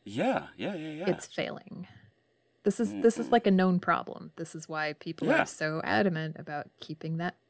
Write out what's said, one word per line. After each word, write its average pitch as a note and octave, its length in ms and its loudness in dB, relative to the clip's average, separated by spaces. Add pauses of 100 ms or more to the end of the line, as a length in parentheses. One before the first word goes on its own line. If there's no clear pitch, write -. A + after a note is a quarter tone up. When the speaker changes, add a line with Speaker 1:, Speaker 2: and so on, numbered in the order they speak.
Speaker 1:
Yeah, E3 440 -2 (100)
yeah, D4 180 -4
yeah, D#3 160 -6
yeah. F3 180 -2
Speaker 2:
It's - 180 -2
failing. - 600 -8 (760)
This G3+ 160 2
is, A3 220 2
this A3+ 160 6
is A#3 100 -2
Speaker 1:
Mm-mm. - 40 0
Speaker 2:
like, A#3 160 6
a G3+ 40 6
known F#3 280 6
problem. - 560 -2
This E3 200 -8
is D#3+ 120 -12
why D3+ 260 -4
people - 340 -6
Speaker 1:
Yeah. D4+ 160 4
Speaker 2:
are - 20 2
so D#3 380 -2
adamant F3 540 2
about D3+ 320 -10 (100)
keeping D#3+ 380 -8
that E3+ 180 -4 (140)